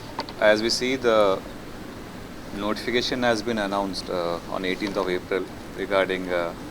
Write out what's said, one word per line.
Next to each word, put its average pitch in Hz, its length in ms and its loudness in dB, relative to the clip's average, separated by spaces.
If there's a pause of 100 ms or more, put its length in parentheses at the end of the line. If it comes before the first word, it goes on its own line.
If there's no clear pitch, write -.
(520)
as 110 140 6
we 117 140 2
see, 127 120 0 (160)
the 110 120 8 (1500)
notification 120 540 0 (100)
has 113 180 4
been 110 200 0
announced, 98 400 -2 (120)
uh, 85 360 -2
on 95 60 -2 (100)
eighteenth 98 320 -2
of 92 40 -2 (100)
April 92 260 -2 (380)
regarding, 92 440 2 (140)
uh, 87 40 2 (280)